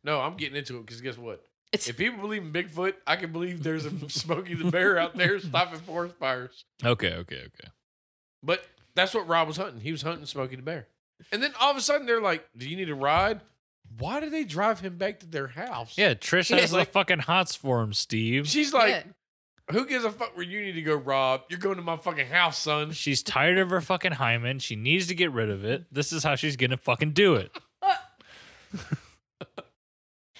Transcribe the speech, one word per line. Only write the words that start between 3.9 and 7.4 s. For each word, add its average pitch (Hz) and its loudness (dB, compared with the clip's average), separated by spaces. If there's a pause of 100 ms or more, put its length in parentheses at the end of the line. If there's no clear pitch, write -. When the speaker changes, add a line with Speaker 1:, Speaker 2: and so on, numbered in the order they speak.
Speaker 1:
<laughs> - -
Smokey 170 -4
the 165 -2
Bear 180 4
out 165 0
there 185 4
stopping 175 0
forest 175 -8
fires. 127 -4 (200)
Speaker 3:
Okay, 110 0
okay, 87 -10
okay. - -18 (760)